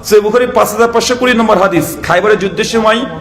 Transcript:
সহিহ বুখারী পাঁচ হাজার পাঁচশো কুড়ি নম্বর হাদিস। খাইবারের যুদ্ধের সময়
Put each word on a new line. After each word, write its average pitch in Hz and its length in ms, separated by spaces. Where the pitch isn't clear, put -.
সহিহ 208 160
বুখারী 240 240
পাঁচ 208 180
হাজার 233 200
পাঁচশো 233 220
কুড়ি 247 240
নম্বর 220 220
হাদিস। 185 240
খাইবারের 185 360
যুদ্ধের 196 320
সময় 220 260